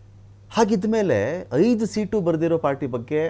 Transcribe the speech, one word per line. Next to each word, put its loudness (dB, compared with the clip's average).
ಹಾಗಿದ್ಮೇಲೆ 2
ಐದು 2
ಸೀಟು -2
ಬರ್ದಿರೋ 2
ಪಾರ್ಟಿ -2
ಬಗ್ಗೆ -4